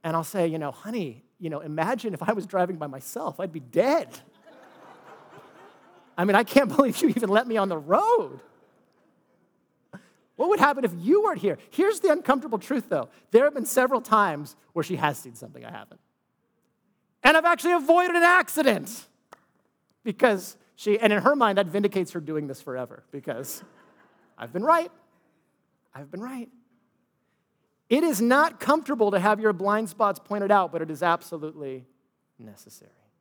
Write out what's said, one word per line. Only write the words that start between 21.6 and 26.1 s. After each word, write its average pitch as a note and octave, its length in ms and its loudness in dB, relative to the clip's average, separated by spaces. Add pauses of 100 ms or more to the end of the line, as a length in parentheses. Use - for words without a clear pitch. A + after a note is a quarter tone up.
vindicates F#3+ 460 -2
her F3 80 -8
doing D3+ 260 -6
this C3+ 140 -12
forever B2+ 500 -12
because C3+ 540 -10 (720)
I've A#2 160 -14
been F#3 100 -4
right. E4 300 2 (1000)
I've C#3+ 160 -18